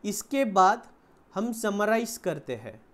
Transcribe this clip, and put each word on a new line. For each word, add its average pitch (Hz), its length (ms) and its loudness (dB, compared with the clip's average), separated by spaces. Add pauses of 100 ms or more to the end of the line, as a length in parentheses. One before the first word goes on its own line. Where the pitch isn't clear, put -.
इसके 269 400 -2
बाद 196 420 4 (480)
हम 226 180 -2
समराइज 220 640 0
करते 151 380 -6
हैं 110 280 -14 (100)